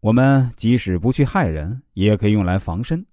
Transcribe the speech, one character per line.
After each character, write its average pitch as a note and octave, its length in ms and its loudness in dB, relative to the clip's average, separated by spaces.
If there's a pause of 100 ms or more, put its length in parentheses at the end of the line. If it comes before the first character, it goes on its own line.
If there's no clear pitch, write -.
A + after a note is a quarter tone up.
我 G#2+ 100 0
们 C3 440 4
即 A#2 220 2
使 F#2 220 -2
不 A2+ 120 0
去 C#3+ 120 0
害 C#3+ 240 -2
人， D#2+ 340 -6 (120)
也 G#2+ 240 2
可 G#2+ 100 -2
以 G#2 40 2
用 G#2 120 2
来 F2+ 160 0
防 F#2 240 -6
身。 E3 300 -6